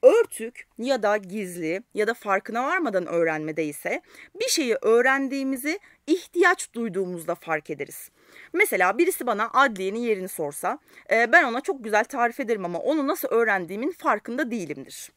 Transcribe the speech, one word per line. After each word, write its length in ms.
Örtük 600
ya 240
da 140
gizli 640
ya 120
da 80
farkına 520
varmadan 400
öğrenmede 580
ise 380
bir 80
şeyi 340
öğrendiğimizi 1000
ihtiyaç 680
duyduğumuzda 600
fark 360
ederiz. 400
Mesela 460
birisi 280
bana 260
adliyenin 460
yerini 300
sorsa, 500
e, 220
ben 120
ona 160
çok 240
güzel 200
tarif 360
ederim 240
ama 140
onu 280
nasıl 220
öğrendiğimin 600
farkında 600
değilimdir. 680